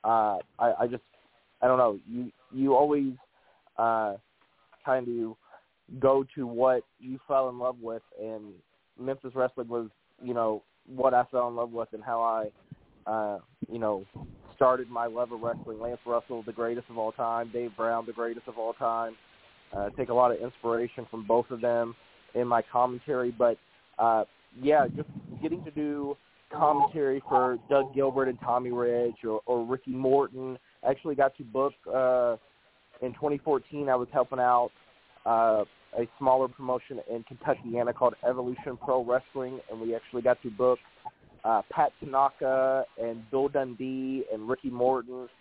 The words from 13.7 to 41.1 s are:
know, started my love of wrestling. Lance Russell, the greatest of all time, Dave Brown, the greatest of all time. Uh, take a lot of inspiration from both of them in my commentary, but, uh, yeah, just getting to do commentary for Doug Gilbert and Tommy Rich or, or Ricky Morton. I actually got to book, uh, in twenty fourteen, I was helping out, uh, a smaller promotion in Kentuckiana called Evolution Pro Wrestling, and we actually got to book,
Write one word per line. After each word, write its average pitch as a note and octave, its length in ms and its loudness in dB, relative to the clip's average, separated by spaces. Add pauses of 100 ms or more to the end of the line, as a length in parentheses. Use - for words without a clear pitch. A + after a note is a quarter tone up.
know, G#2 240 -2 (500)
started B2+ 340 4
my A#2 180 -6
love A#2 260 -4
of A2+ 80 -10
wrestling. A#2 400 -6
Lance A#2+ 260 -8
Russell, A#2 400 -4
the A#2 60 -10
greatest A#2 380 -4
of A#2 80 -12
all A2 120 -2
time, A#2 420 -4
Dave A#2+ 240 -6
Brown, A#2 300 0
the A#2 60 -12
greatest A#2 340 -6
of A2 100 -12
all A2+ 180 -4
time. A2+ 420 -2 (600)
Uh, G2+ 200 -4
take A#2+ 140 -4
a A#2 40 0
lot B2 160 6
of A2+ 80 -2
inspiration A#2 720 -4
from A2 160 -10
both A#2 240 4
of A#2+ 100 -8
them A#2 360 0 (380)
in B2 120 0
my A#2 240 4
commentary, B2 680 0
but, A#2 220 2 (400)
uh, A2+ 240 4 (400)
yeah, C#3+ 320 4
just D3+ 140 -8 (340)
getting E3 220 -6
to D#3 80 -14
do D3 440 -4 (360)
commentary D3 760 2
for B2+ 300 2 (100)
Doug C3+ 260 4
Gilbert C3+ 340 2
and B2 120 -6
Tommy B2 300 0
Rich A#2+ 540 0
or, A2 220 -2
or A#2+ 180 0
Ricky C3 260 -6
Morton. C3 680 0 (280)
I B2+ 60 2
actually D3 260 -4
got C3+ 220 2
to D3+ 40 -14
book, C3 300 0 (200)
uh, B2+ 440 2 (640)
in B2 120 -6
twenty D3 240 -4
fourteen, C#3+ 500 -2
I B2+ 80 4
was B2 160 0
helping C3 260 0
out, B2 320 4 (560)
uh, A2+ 380 4 (340)
a A#2 100 -2 (100)
smaller C3 300 4
promotion B2+ 520 -6 (100)
in A2+ 140 -8
Kentuckiana A#2+ 720 -2
called B2 200 4 (140)
Evolution B2+ 480 -4
Pro B2+ 280 0
Wrestling, B2+ 560 -2 (100)
and A2+ 100 -10
we A2+ 140 -4
actually A#2 280 -8
got B2 200 4
to B2 80 -8
book, B2 280 2 (680)